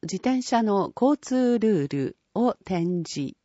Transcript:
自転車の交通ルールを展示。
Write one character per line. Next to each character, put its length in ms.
自 140
転 260
車 200
の 320
交 220
通 420
ル 280
ー 20
ル 280
を 200
展 420
示。 380